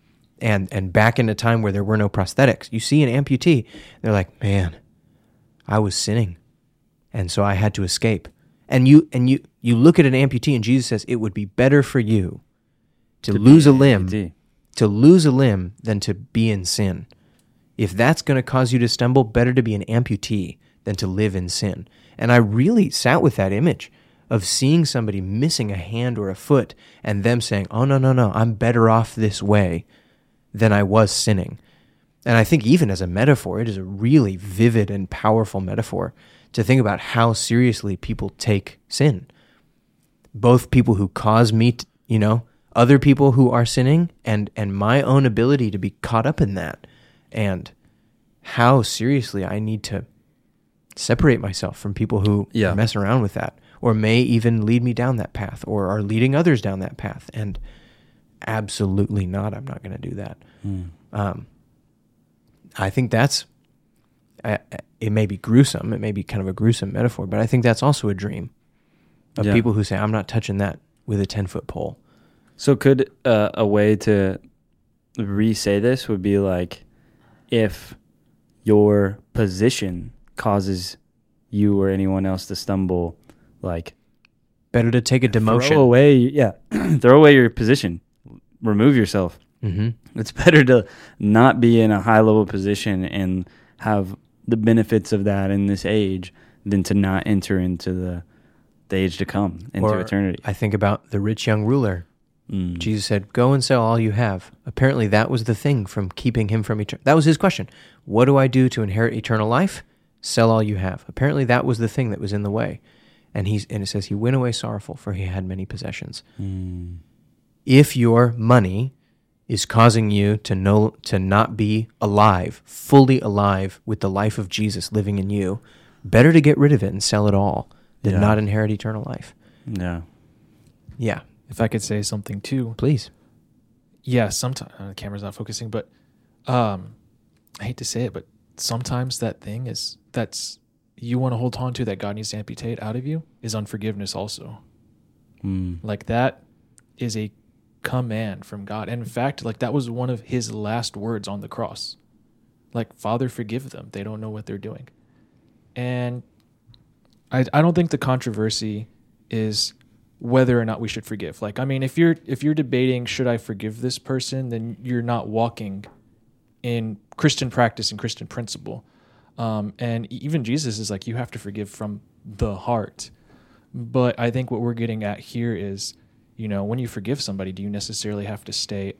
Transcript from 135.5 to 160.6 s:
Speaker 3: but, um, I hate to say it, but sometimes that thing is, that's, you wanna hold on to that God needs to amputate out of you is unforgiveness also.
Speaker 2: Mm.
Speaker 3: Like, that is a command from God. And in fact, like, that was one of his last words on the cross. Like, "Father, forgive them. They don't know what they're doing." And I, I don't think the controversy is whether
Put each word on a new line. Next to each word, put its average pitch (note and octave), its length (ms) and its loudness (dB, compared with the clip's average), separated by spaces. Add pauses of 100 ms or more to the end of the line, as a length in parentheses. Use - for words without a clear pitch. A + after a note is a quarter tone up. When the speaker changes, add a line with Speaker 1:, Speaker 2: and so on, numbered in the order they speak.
Speaker 3:
but, G#2+ 220 -8 (560)
um, G#2+ 480 -4 (640)
I G2+ 40 -12
hate B2 120 -8
to B2+ 80 -14
say A#2+ 200 -6
it, G#2 100 -8
but - 120 -14 (300)
sometimes B2 640 -6
that A2 240 -8
thing A2+ 240 -12
is, - 320 -12 (140)
that's, - 460 -8 (380)
you A#2+ 220 -6
wanna B2+ 180 -2
hold A#2+ 200 -6
on B2+ 180 -8
to B2+ 100 -6
that G2+ 140 -6
God G#2 180 -8
needs G#2+ 140 -12
to G#2+ 80 -10
amputate A#2 440 -12
out A2 140 -8
of B2+ 100 -10
you D#3+ 180 -8 (180)
is A2 120 -8
unforgiveness G#2 640 -8
also. G#2 420 -12 (840)
Speaker 2:
Mm. F#2 380 -6
Speaker 3:
Like, G#2 240 -8
that A#2+ 360 -2 (540)
is A#2 180 -8
a G#2+ 160 -8 (540)
command A2+ 600 -6
from G#2 200 -16
God. G#2 240 -12
And A2+ 140 -8
in G#2+ 60 -12
fact, B2+ 360 -6
like, A2+ 160 -8
that A#2+ 120 -4
was C3 160 -4
one B2 220 -6
of A2+ 120 -8
his A#2+ 300 -6
last G#2+ 440 -8
words G#2 320 -8
on G2+ 120 -10
the G#2 80 -14
cross. - 480 -12 (760)
Like, A#2 220 -8
"Father, A#2+ 340 -4
forgive A#2+ 420 -10
them. - 220 -20
They G2+ 100 -12
don't G#2+ 180 -12
know A2 100 -12
what G#2+ 160 -14
they're G2+ 120 -12
doing." A2 300 -16 (880)
And B2 460 -6 (1080)
I, B2+ 220 2
I D3 100 4
don't E3+ 120 4
think E3+ 160 0
the C3 80 -2
controversy A2 920 -4 (420)
is A2 440 -4 (440)
whether B2 420 2